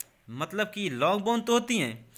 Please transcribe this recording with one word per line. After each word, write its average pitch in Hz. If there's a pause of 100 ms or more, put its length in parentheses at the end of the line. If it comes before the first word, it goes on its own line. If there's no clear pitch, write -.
(300)
मतलब 190
कि 202
लॉन्ग 165
बोन 226
तो 233
होती 240
हैं 117 (120)